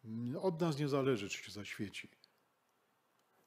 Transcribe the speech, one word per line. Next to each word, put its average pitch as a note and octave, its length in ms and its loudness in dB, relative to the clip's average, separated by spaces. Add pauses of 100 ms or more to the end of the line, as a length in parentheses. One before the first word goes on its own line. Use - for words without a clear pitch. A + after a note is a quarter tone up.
(400)
Od F#3 200 2
nas D#3+ 180 2
nie D3 100 2
zależy, C3 400 4
czy - 160 -6
się - 80 -12
zaświeci. - 560 -8 (1400)